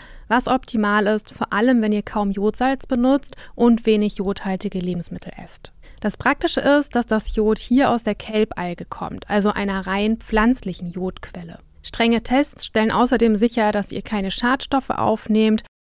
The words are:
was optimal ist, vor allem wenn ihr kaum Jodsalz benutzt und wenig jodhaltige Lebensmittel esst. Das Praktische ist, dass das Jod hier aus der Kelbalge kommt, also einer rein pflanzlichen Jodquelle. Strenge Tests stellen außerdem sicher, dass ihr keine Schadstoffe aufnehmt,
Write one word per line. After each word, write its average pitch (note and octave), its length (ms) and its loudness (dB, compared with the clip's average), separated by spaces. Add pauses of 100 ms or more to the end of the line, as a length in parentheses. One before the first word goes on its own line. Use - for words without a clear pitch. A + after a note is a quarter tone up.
(280)
was A#3+ 200 2
optimal G#3+ 600 0
ist, G#3+ 260 -2
vor - 200 -4
allem A#3 280 4
wenn G#3+ 120 2
ihr G#3 100 0
kaum G#3 280 -2
Jodsalz A3 560 -2
benutzt C4 500 0 (160)
und A#3+ 320 4
wenig G#3 300 2
jodhaltige F#3+ 640 -4
Lebensmittel F3+ 520 -6 (100)
esst. - 300 -20 (300)
Das G#3 160 -2
Praktische - 420 -2
ist, - 360 2
dass A#3+ 120 0
das - 280 -2
Jod G#3+ 220 2
hier C4 320 2
aus A#3 140 0
der G#3 120 -2
Kelbalge F3+ 680 -4
kommt, - 460 -10
also G#3 220 2
einer G3 360 -4
rein G#3 300 0
pflanzlichen G#3+ 760 0
Jodquelle. F3+ 680 -10 (240)
Strenge A#3 380 2
Tests C4+ 440 0
stellen G#3+ 260 0
außerdem A#3 460 4
sicher, G#3+ 340 2
dass G#3 220 -2
ihr G3 80 -6
keine G3 300 -4
Schadstoffe C4 580 -2
aufnehmt, A3 760 2 (180)